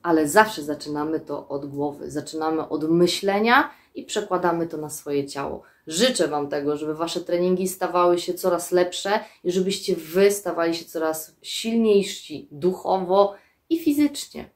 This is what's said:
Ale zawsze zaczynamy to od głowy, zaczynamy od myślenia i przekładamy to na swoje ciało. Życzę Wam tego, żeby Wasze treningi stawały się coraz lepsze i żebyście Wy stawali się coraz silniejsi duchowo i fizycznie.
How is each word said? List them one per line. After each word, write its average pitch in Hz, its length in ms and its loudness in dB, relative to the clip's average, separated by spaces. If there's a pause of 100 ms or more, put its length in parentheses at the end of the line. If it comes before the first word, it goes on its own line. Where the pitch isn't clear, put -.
Ale 156 240 2
zawsze 165 360 4
zaczynamy 147 560 -4
to - 280 -10
od 143 180 -8
głowy, 143 460 -6
zaczynamy 156 560 -4
od 156 240 -2
myślenia 196 760 4 (260)
i - 80 -10
przekładamy 175 640 -2
to 160 100 -8
na 151 120 -8
swoje 143 380 -4
ciało. - 340 -8 (260)
Życzę 180 400 2
Wam 143 220 -4
tego, 143 280 -2
żeby 151 180 -4
Wasze 170 260 -4
treningi 180 460 0
stawały 175 520 2
się 180 140 -4
coraz 175 380 -2
lepsze 180 480 0 (240)
i 175 80 -2
żebyście 185 440 0
Wy 180 360 4
stawali 165 440 -2
się - 100 -10
coraz 160 560 -4
silniejsi 208 1080 0
duchowo 185 840 2 (340)
i 330 100 0
fizycznie. 285 760 -2